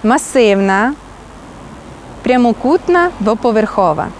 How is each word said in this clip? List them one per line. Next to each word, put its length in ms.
масивна, 880
прямокутна, 880
двоповерхова. 880